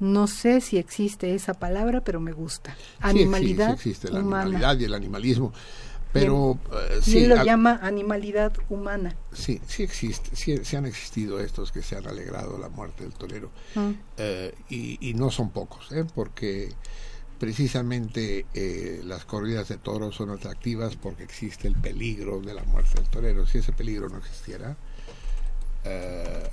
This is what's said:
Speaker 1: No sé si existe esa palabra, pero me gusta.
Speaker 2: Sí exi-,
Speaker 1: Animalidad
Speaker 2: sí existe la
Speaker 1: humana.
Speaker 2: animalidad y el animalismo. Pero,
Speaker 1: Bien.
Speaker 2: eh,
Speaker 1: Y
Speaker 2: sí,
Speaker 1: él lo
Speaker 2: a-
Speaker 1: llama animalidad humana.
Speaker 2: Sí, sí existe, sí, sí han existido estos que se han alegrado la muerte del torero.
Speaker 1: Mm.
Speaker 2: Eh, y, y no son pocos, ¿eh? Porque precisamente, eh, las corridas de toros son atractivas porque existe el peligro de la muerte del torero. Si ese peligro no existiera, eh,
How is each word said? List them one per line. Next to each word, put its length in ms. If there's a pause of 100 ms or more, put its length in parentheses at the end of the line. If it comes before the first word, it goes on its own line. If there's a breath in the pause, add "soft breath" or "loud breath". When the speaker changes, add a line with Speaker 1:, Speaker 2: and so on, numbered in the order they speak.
Speaker 1:
No 260
sé 340
si 160
existe 600
esa 180
palabra, 460
pero 180
me 140
gusta. 420
Speaker 2:
Sí 60 (200)
exi-, 100
Speaker 1:
Animalidad 580
Speaker 2:
sí 60 (160)
existe 200
la 100
Speaker 1:
humana. 220
Speaker 2:
animalidad 380
y 40
el 100
animalismo. 580 (600 loud breath)
Pero, 460 (120)
Speaker 1:
Bien. 120 (100)
Speaker 2:
eh, 60
Speaker 1:
Y 40
Speaker 2:
sí, 160
Speaker 1:
él 100
lo 120
Speaker 2:
a- 40
Speaker 1:
llama 360
animalidad 720 (160)
humana. 460 (180)
Speaker 2:
Sí, 360
sí 160
existe, 500
sí, 300
sí 100
han 120
existido 520
estos 320
que 120
se 140
han 120
alegrado 500
la 120
muerte 340
del 80
torero. 380 (260 loud breath)
Speaker 1:
Mm. 140 (260)
Speaker 2:
Eh, 380 (140)
y, 420
y 40
no 160
son 200
pocos, 420
¿eh? 120 (100)
Porque 560 (680 loud breath)
precisamente, 1160
eh, 500
las 220
corridas 420
de 80
toros 400
son 140
atractivas 680
porque 260
existe 460
el 60
peligro 680
de 140
la 100
muerte 300
del 160
torero. 360
Si 120
ese 140
peligro 360
no 80
existiera, 580 (1120 loud breath)
eh, 680